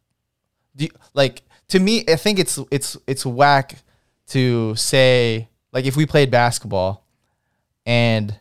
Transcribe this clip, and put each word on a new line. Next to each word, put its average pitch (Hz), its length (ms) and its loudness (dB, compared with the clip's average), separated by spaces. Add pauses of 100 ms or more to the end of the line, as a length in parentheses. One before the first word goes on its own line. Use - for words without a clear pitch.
(760)
do 139 120 -6
you, - 40 -12 (220)
like, 135 300 0 (260)
to 190 100 0
me, 202 300 0
I 160 80 4
think 208 220 -2
it's, - 200 -2 (120)
it's, 139 260 -6 (100)
it's 135 180 -6
whack 135 520 2 (520)
to 120 460 -2
say, 120 760 2 (240)
like, 131 120 -4
if 135 120 -4
we 156 80 0
played 143 260 2
basketball 104 760 0 (800)
and 113 540 0